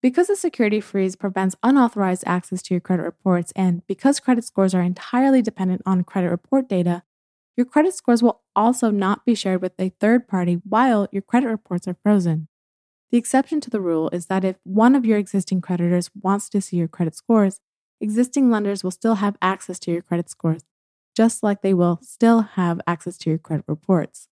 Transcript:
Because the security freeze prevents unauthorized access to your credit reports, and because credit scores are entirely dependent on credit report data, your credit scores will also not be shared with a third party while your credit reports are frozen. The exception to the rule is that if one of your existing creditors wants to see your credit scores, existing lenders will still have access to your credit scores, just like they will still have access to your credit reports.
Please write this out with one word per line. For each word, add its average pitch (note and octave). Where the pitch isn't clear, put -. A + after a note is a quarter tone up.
Because C4
the G4+
security G#3+
freeze F#3+
prevents F#3+
unauthorized A#3
access F3+
to -
your F3
credit F3
reports, F3
and F3+
because C4+
credit A#3+
scores F#3+
are F3+
entirely B3
dependent F#3
on F#3
credit F3+
report B3+
data, F3
your B3
credit D#4
scores A#3
will A#3
also A3+
not G3+
be A#3+
shared F#3
with F#3
a F#3
third A3+
party F3
while G#3+
your G3
credit A#3+
reports G3+
are F3+
frozen. E3+
The A#3+
exception C#4
to B3
the G#3
rule D#3+
is F3
that F#3+
if F#3
one A3
of C4
your A3
existing F#3+
creditors F3
wants G3+
to G3
see -
your E3
credit E3
scores, G#3
existing A#3+
lenders G3+
will F#3
still A3+
have G3+
access F#3
to -
your E3+
credit E3+
scores, D#3+
just A3+
like G3+
they G3
will F3
still A3+
have F3
access E3+
to -
your D#3+
credit D#3
reports. -